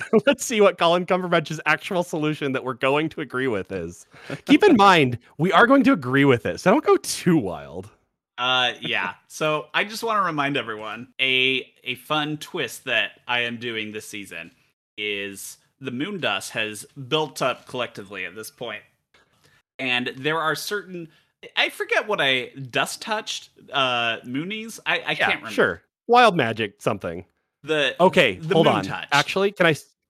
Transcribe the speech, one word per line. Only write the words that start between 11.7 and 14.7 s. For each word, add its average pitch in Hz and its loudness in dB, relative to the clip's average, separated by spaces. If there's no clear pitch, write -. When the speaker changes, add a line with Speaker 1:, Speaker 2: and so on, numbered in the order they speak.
Speaker 3:
a 127 -8
fun 151 -4
twist 147 -8
that 110 -2
I 123 -2
am 120 -6
doing 110 -8
this 104 -12
season 87 -14